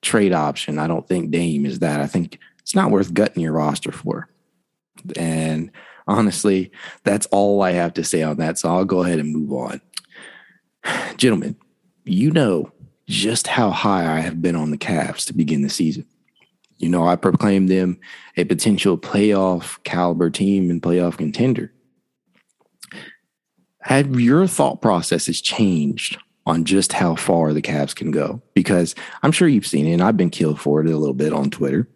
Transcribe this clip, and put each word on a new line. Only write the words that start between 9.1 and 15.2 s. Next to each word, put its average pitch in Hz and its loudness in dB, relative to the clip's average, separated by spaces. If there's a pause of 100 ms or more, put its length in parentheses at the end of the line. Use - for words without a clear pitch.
and 76 -4
move 76 -4
on. - -8 (1040)
<sighs> - -6
Gentlemen, 110 0 (480)
you 110 2
know 113 2 (340)
just 110 -2
how 110 0
high 87 0
I 80 -2
have 82 -6
been 85 0
on 78 -4
the 73 -4
Cavs - -4